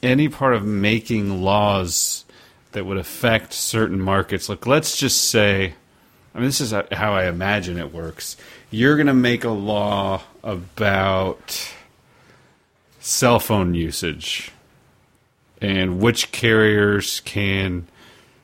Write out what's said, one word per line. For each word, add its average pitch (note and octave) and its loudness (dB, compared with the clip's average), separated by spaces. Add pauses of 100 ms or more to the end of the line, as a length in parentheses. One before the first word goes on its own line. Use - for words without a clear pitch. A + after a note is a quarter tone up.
any C3 4
part C3 0
of G#2 0
making G#2 -2
laws G2 0 (480)
that G2 -8
would F#2+ -4
affect A2+ -2
certain G2 -2
markets, F#2+ 0
like, - -10
let's D3+ 2
just - 0
say, G2 2 (600)
I - -10
mean, A#2+ 0
this C3+ -2
is B2 -2 (220)
how G#2 0
I F#2 0
imagine F2+ -2
it E2+ -8
works. E2 -12 (340)
You're B2+ 4
gonna C#3+ 4
make A#2+ 2
a A#2+ -2
law G2+ -2 (220)
about F#2+ -2 (1300)
cell A#2+ 2
phone F#2 0
usage D#2+ -6 (1120)
and F#2 0
which A#2 2
carriers G#2+ 2
can G2 -4 (560)